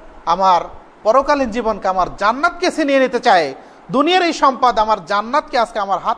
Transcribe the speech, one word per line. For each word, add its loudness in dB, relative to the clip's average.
আমার 2
পরকালীন 2
জীবনকে, -4
আমার -2
জান্নাতকে 0
ছিনিয়ে 0
নিতে 0
চায়। 2
দুনিয়ার 2
এই 0
সম্পদ 0
আমার -2
জান্নাতকে -4
আজকে -2
আমার -4
হাত -4